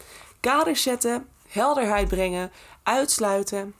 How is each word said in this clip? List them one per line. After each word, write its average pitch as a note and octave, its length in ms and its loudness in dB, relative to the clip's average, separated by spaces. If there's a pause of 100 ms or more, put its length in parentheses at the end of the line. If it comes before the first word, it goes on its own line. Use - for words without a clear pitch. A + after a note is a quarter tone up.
(400)
Kaders D4 420 2
zetten, A#3+ 460 -2 (200)
helderheid G#3+ 600 2
brengen, F#3 440 -2 (300)
uitsluiten, G3+ 960 0